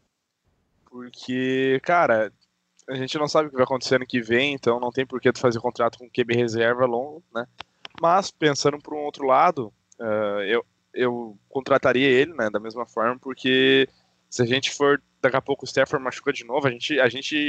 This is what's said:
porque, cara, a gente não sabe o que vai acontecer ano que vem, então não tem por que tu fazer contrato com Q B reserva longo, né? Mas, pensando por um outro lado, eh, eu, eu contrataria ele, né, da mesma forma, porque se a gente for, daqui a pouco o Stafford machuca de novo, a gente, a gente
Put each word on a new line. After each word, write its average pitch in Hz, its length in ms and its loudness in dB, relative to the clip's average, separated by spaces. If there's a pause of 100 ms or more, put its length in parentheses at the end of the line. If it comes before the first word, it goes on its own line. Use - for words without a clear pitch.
(840)
porque, 131 1000 -2
cara, 123 500 2 (560)
a 131 60 -6
gente 131 220 -6
não 151 100 -2
sabe 156 200 2
o - 40 -12
que 139 40 -12
vai 127 80 4
acontecer 131 320 0
ano 127 120 0
que 127 140 -2
vem, 120 320 2
então 120 260 0
não 123 120 -4
tem 131 140 -2
por 127 160 -8
que 127 100 4
tu - 80 -2
fazer 117 200 0
contrato 120 400 -4
com 123 100 -20
Q 123 140 -2
B 117 120 -2
reserva 120 500 0
longo, 139 380 -4 (100)
né? 117 120 -6 (560)
Mas, 180 300 2
pensando 147 480 0
por - 160 -12
um 151 80 -8
outro 143 220 -6
lado, 135 460 2 (280)
eh, 107 500 -2
eu, 117 160 0 (280)
eu 120 440 -4 (100)
contrataria 135 640 2
ele, 139 240 4
né, 117 160 -2
da 104 100 -4
mesma 113 280 -10
forma, 120 320 -2
porque 131 680 2 (420)
se - 120 -2
a 120 60 2
gente 131 240 -2
for, 143 280 2 (220)
daqui 131 140 2
a 135 60 0
pouco - 220 -6
o 127 40 -12
Stafford 135 360 0
machuca 131 300 -4
de 120 100 -10
novo, 135 240 0
a 123 40 0
gente, 127 280 -2
a 127 80 6
gente 135 280 -4 (140)